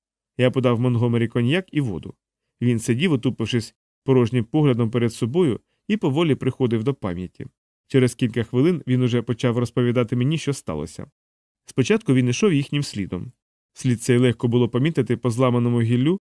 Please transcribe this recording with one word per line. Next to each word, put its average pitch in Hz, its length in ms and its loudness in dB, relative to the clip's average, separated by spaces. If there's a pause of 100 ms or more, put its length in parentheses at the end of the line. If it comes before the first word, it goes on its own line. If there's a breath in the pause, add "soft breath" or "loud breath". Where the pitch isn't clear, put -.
(360)
Я 127 140 2
подав 123 300 2
Монтгомері 117 480 0
коньяк 127 440 0
і 151 80 -2
воду. 98 340 -6 (460)
Він 120 180 2
сидів, 127 340 0
утупившись 117 600 -2 (300)
порожнім 123 400 2
поглядом 123 460 2
перед 117 240 -2
собою, 127 460 -2 (280)
і 208 80 0
поволі 156 380 0
приходив 117 500 -2
до 139 100 -2
пам'яті. 90 520 -8 (400)
Через 127 280 2
кілька 117 280 -2
хвилин 143 440 0
він 127 160 0
уже 120 200 0
почав 120 360 -2
розповідати 120 580 0
мені, 139 220 0
що 143 140 -4
сталося. - 580 -10 (560)
Спочатку 143 480 0
він 127 140 2
ішов 180 240 2
їхнім 143 300 -2
слідом. 95 500 -8 (400)
Слід 123 300 -2
цей 120 160 4
легко 123 300 2
було 120 200 2
помітити 123 480 -2
по 123 140 -2
зламаному 120 520 0
гіллю, 123 440 0